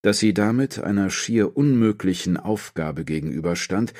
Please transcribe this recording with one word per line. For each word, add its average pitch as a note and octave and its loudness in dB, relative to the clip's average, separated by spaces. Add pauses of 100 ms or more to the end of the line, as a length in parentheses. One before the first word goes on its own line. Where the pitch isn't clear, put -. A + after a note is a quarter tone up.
Dass G2+ 2
sie A2 4
damit A2+ 0
einer G2 0
schier - 0
unmöglichen G#2+ 2
Aufgabe D#2+ -4
gegenüberstand, D#2+ -2